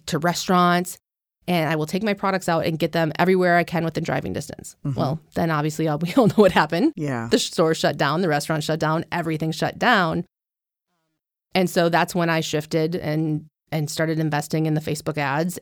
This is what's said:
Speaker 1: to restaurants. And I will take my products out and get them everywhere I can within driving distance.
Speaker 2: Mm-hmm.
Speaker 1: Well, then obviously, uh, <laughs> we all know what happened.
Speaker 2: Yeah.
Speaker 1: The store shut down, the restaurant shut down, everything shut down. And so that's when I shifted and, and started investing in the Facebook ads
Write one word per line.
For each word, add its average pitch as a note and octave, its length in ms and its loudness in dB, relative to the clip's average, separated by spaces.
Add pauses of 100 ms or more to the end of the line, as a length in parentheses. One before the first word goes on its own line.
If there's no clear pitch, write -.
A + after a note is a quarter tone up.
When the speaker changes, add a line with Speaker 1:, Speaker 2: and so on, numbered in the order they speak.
Speaker 1:
to E3 120 -2
restaurants. F3 800 2 (500)
And E3+ 240 2
I D#3+ 40 0
will D3+ 120 -2
take F#3+ 160 -4
my G#3 100 0
products F#3+ 340 -2
out E3 200 2
and D#3+ 100 -2
get D#3+ 140 0
them E3 260 0
everywhere F3+ 400 4
I E3+ 60 4
can E3 200 -2
within E3 200 -4
driving C#3+ 280 -4
distance. - 440 -10 (100)
Speaker 2:
Mm-hmm. C#3 120 -2
Speaker 1:
Well, D#3 220 -2 (140)
then E3+ 160 0
obviously, D#3 380 -2
uh, D3 100 0
<laughs> D3+ 40 -6
we F3 120 -4
all A#3+ 140 6
know F#3 80 2
what G3 160 6
happened. F3+ 440 2
Speaker 2:
Yeah. B2+ 360 -4
Speaker 1:
The A#3 80 4
store D#3+ 340 0
shut E3 240 0
down, D3+ 240 0
the F#3 80 0
restaurant D3+ 340 -2
shut D#3 160 -2
down, D#3+ 320 0
everything D#3+ 400 -4
shut D#3 280 -4
down. F3 440 2 (1300)
And F#3 160 2
so E3+ 200 2
that's E3+ 260 0
when E3+ 140 2
I D#3+ 120 0
shifted D#3+ 540 -2
and, D#3 500 -2 (260)
and D3+ 180 -2
started D#3+ 300 -2
investing D#3 460 -2
in D#3+ 80 0
the D3+ 80 0
Facebook D3+ 360 -6
ads D3+ 440 -2